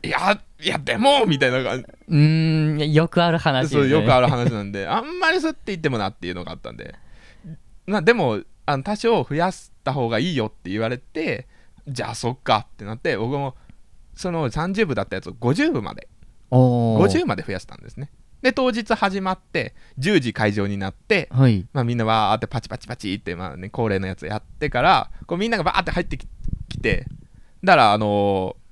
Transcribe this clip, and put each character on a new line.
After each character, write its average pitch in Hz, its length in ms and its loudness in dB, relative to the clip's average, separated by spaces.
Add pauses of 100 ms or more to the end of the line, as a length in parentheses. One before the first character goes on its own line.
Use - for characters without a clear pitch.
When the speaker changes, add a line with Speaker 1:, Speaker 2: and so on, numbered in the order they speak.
Speaker 1:
「い 151 40 -6
や、 180 320 0 (220)
い 160 60 -2
や、 156 100 -2
で 143 200 -4
も」 269 280 4
み 151 120 2
た 131 100 2
い - 20 2
な 127 140 0
感 117 160 -2
じ。 - 40 -14 (240)
Speaker 2:
う 165 60 0
ー 156 600 4 (120)
ん、 151 60 0
よ 160 160 4
く 175 140 2
あ 170 80 4
る 165 80 0
話 139 240 0
で 160 60 -2
す 135 80 -4
ね。 147 60 4
Speaker 1:
そ 135 40 4
う、 - 20 2
よ 151 160 4
く 135 100 6
あ 127 60 8
る 123 80 4
話 120 240 2
な 104 100 -4
ん 98 80 -8
で、 98 160 -6
あ 156 140 0
ん 320 180 -10
ま 330 140 2
り 349 80 0
刷 320 100 -2
っ 311 40 -8
て - 180 -8
い 185 40 -4
っ - 40 -12
て 156 80 -2
も 123 100 0
な 98 120 -2
っ - 20 -18
て - 160 -10
い - 20 -4
う 87 40 -6
の 90 100 -8
が 82 80 -10
あ - 20 -8
っ - 40 -14
た - 120 -14
ん 58 60 -16
で。 - 180 -14 (920)
ま 202 120 -2
あ、 170 40 -2
で 208 120 6
も、 120 260 0 (260)
あ 147 100 0
の、 135 80 -4
多 208 100 -4
少 208 340 0
増 147 60 -4
や 175 160 2
し - 220 -16 (100)
た 135 100 -2
方 131 160 0
が 113 120 0
い 170 140 -2
い - 20 -2
よ 110 100 0
っ - 40 -8
て - 200 -14
言 104 100 -4
わ 113 80 -2
れ 123 100 -6
て、 - 500 -6 (400)
じ 127 160 -6
ゃ 113 60 -6
あ 117 40 -8
そ 120 180 -4
っ 131 80 -10
か 110 320 0
っ - 40 -20
て 107 80 -16
な 107 100 -10
っ 120 40 -14
て、 143 180 -2
僕 120 200 -4
も 139 200 -6 (580)
そ 185 160 -8
の 160 200 -2
三 175 240 -4
十 214 120 2
部 139 80 -2
だ 101 100 -2
っ - 40 -10
た 95 80 -6
や 98 60 -8
つ 87 80 -12
を - 100 -14
五 120 140 2
十 294 160 2
部 139 120 -2
ま 60 120 -10
で、 - 120 -18 (440)
Speaker 2:
お 120 460 4
ー。 - 20 4
Speaker 1:
五 196 100 4
十 208 160 2
ま 117 100 0
で - 80 -6
増 101 120 -8
や 92 40 -6
し - 60 -12
た - 120 -18
ん - 40 -20
で - 100 -18
す - 60 -18
ね。 139 140 -12 (320)
で、 254 100 2
当 254 180 0
日 226 240 -2
始 196 260 0
ま 190 120 -2
っ 185 80 -4
て、 - 340 -6 (240)
十 180 220 4
時 120 120 -2
会 107 200 2
場 101 160 0
に 101 100 -4
な 95 120 -4
っ - 40 -16
て、 - 380 -2
Speaker 2:
は 131 160 6
い。 98 240 2
Speaker 1:
ま 139 80 -4
あ、 120 40 0
み 120 100 -2
ん 120 40 -2
な 113 60 0
わ 110 280 2
ー 110 40 4
っ - 20 -4
て 117 80 -4
パ 120 140 -6
チ - 80 -18
パ 113 100 -10
チ - 80 -16
パ 117 100 -10
チ 98 180 -6
っ 101 60 -6
て、 87 140 -8
ま 87 180 -10
あ 67 40 -14
ね、 92 140 -12
恒 113 180 -2
例 95 100 0
の 95 80 -2
や 92 80 -6
つ - 120 -14
や 104 120 -6
っ - 40 -8
て - 280 -6
か 123 120 0
ら、 156 280 2 (160)
こ 170 80 -4
う 170 40 -4
み 220 100 -2
ん - 20 -2
な 220 80 0
が 156 60 -2
バ 170 80 0
ー 196 100 0
っ - 20 -6
て 160 60 -4
入 175 140 -2
っ - 20 -6
て 135 100 -6
き-、 - 100 -14 (420)
来 - 100 -12
て、 101 280 0 (580)
だ 185 80 8
か 160 40 10
ら、 113 160 8
あ 107 60 4
の 101 580 0
ー - 40 -20 (120)